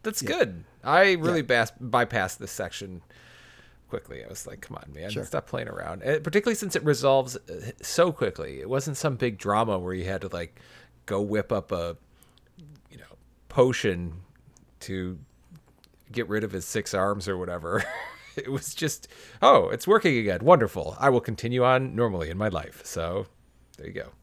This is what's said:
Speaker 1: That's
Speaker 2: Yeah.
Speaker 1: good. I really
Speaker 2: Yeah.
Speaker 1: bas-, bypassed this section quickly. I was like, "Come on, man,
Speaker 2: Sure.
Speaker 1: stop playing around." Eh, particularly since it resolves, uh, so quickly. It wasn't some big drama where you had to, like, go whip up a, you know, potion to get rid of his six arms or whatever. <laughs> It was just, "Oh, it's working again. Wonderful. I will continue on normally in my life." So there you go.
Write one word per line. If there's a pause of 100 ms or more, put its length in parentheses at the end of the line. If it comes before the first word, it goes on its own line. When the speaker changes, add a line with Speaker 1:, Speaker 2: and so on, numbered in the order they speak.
Speaker 1:
That's
Speaker 2:
Yeah.
Speaker 1:
good. (200)
I
really
Speaker 2:
Yeah.
Speaker 1:
bas-, (100)
bypassed
this
section (880)
quickly.
I
was
like,
"Come
on,
man,
Speaker 2:
Sure.
Speaker 1:
stop
playing
around."
Eh,
particularly
since
it
resolves,
uh,
so
quickly.
It
wasn't
some
big
drama
where
you
had
to,
like, (460)
go
whip
up
a, (920)
you
know, (320)
potion (600)
to (920)
get
rid
of
his
six
arms
or
whatever.
<laughs> (420)
It
was
just, (340)
"Oh,
it's
working
again.
Wonderful.
I
will
continue
on
normally
in
my
life."
So (520)
there
you
go. (120)